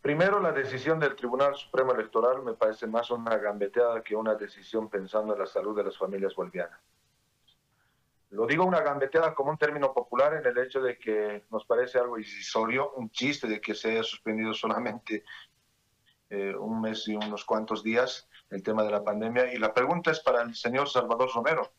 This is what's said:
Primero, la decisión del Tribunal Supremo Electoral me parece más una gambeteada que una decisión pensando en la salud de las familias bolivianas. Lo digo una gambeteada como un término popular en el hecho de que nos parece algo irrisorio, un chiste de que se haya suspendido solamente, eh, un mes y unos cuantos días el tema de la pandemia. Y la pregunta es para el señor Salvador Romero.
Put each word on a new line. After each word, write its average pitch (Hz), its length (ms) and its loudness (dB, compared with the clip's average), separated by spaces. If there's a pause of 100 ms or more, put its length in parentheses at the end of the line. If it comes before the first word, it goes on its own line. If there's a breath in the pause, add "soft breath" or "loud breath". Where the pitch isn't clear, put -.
Primero, 180 380 4
la 175 120 2
decisión 135 480 0
del 143 160 2
Tribunal 135 400 2
Supremo 131 360 0
Electoral 120 520 2
me 117 100 -4
parece 110 320 0
más 113 240 -2
una 117 280 0
gambeteada 104 640 0
que 107 120 -4
una 110 200 2
decisión 107 520 -6
pensando 107 460 -2
en 98 60 -2
la 95 80 -2
salud 104 280 -2
de 104 80 0
las 95 140 -4
familias 95 380 -4
bolivianas. 87 440 -8 (1500)
Lo 107 160 0
digo 160 200 4
una 180 160 4
gambeteada 147 520 2
como 139 160 -2
un 156 80 -2
término 147 360 2
popular 131 420 2
en 151 100 -2
el 120 140 2
hecho 127 200 -2
de 127 200 0
que 107 500 -2
nos 107 160 -6
parece 123 320 2
algo 120 220 0
irrisorio, 117 760 -2
un 120 160 -8
chiste 135 380 -4
de 107 120 -2
que 107 140 -6
se 113 180 -2
haya 113 120 0
suspendido 110 500 -4
solamente, 110 720 -4 (1040 loud breath)
eh, 98 260 -4
un 110 260 -4
mes 110 260 -4
y 107 80 -2
unos 104 280 -6
cuantos 110 380 -2
días 113 460 0 (240 loud breath)
el 95 100 -8
tema 107 220 2
de 104 80 0
la 104 120 0
pandemia. 113 500 0
Y 247 40 -6
la 196 160 0
pregunta 165 380 2
es 160 80 0
para 120 240 4
el 117 100 -6
señor 131 340 0
Salvador 120 460 2
Romero. 123 460 0